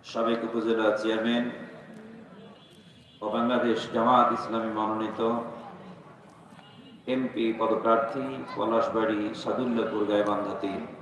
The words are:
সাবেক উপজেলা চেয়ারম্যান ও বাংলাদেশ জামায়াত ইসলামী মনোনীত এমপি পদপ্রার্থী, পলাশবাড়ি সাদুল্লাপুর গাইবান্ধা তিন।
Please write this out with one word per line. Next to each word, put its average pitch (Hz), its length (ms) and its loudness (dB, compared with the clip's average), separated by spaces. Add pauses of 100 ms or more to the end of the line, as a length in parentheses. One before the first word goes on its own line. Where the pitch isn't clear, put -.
সাবেক 117 380 0
উপজেলা 110 540 2
চেয়ারম্যান 113 540 0 (1700)
ও 104 80 -4
বাংলাদেশ 120 500 2 (140)
জামায়াত 120 380 6
ইসলামী 113 420 -2
মনোনীত 107 480 -2 (1900)
এমপি 117 520 0
পদপ্রার্থী, 117 840 0 (120)
পলাশবাড়ি 110 800 2
সাদুল্লাপুর 113 680 0
গাইবান্ধা 104 560 2
তিন। 95 260 -4 (140)